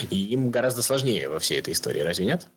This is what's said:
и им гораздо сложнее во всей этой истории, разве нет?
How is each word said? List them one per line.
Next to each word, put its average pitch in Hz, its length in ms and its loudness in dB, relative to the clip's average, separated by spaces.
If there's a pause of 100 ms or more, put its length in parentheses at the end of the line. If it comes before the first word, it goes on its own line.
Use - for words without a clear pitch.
(100)
и 92 60 -2 (180)
им 131 160 2
гораздо 123 320 0
сложнее 117 480 0
во 78 80 -4
всей 76 220 0
этой - 120 -6
истории, - 280 -2
разве 87 260 0
нет? 170 200 0 (100)